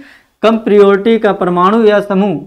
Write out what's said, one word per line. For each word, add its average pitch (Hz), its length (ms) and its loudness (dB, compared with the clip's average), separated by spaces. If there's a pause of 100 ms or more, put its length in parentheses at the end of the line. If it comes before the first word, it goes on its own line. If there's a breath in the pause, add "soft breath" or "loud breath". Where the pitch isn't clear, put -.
(420 loud breath)
कम 226 160 0
प्रायोरिटी 202 600 2
का 208 140 -2
परमाणु 190 520 0
या 208 140 2
समूह 196 480 -2